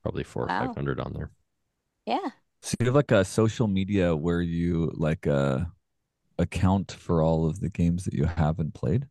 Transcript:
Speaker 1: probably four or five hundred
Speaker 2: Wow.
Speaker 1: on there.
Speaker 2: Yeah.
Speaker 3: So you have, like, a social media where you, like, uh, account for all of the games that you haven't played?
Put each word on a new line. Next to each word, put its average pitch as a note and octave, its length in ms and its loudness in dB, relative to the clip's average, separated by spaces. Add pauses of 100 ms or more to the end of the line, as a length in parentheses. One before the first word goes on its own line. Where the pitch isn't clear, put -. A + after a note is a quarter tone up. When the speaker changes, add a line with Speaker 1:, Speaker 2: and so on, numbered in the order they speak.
Speaker 1:
probably - 220 -4
four - 200 -6
or - 60 -4
five F#2+ 240 -4
hundred C#2 260 -4
Speaker 2:
Wow. - 0 -
Speaker 1:
on C#2 140 -6
there. D2+ 180 -10 (720)
Speaker 2:
Yeah. C#4 240 -4 (320)
Speaker 3:
So - 180 -4
you A#2 60 2
have, B2+ 80 0
like, D3 160 4
a G2 140 6
social A2 420 0
media F#2+ 480 2
where E2+ 260 0
you, E2+ 540 0
like, D#2 320 -2
uh, C#2 380 2 (720)
account F2+ 540 0
for E2 300 0
all D#2+ 240 2
of D#2 140 -2
the E2 100 -4
games F2 360 0
that - 80 -6
you D2 120 0
haven't D#2+ 480 -2
played? G#2 360 -2